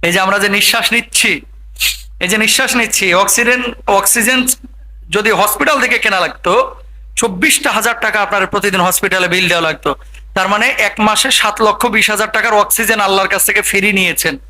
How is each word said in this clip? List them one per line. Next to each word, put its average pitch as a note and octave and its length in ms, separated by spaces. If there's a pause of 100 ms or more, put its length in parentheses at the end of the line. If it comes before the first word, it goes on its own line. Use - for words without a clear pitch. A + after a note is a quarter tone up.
এই E3+ 100
যে F#3+ 80
আমরা F#3+ 180
যে G#3 100
নিঃশ্বাস G#3 440
নিচ্ছি, A3+ 480 (800)
এই F3+ 80
যে F#3 100
নিঃশ্বাস A3 380
নিচ্ছি, G3 380
অক্সিজেন, A#3+ 480 (240)
অক্সিজেন A3+ 600 (640)
যদি G#3 200
হসপিটাল G#3+ 500
থেকে B3 180
কেনা G3+ 220
লাগতো, F#3 540 (420)
চব্বিশটা A#3 540
হাজার A3+ 300
টাকা G#3 220
আপনার G3 240
প্রতিদিন G3 340
হসপিটালে F3+ 480
বিল F3+ 200
দেওয়া E3+ 140
লাগতো। D#3 340 (380)
তার F#3 140
মানে G#3 200
এক G#3+ 300
মাসে G#3+ 320
সাত G#3+ 320
লক্ষ G#3+ 240
বিশ G#3+ 240
হাজার G#3+ 200
টাকার A3 240
অক্সিজেন G#3+ 460
আল্লাহর G3 280
কাছ G3 180
থেকে G3+ 160
ফ্রি G3 300
নিয়েছেন। E3+ 460 (120)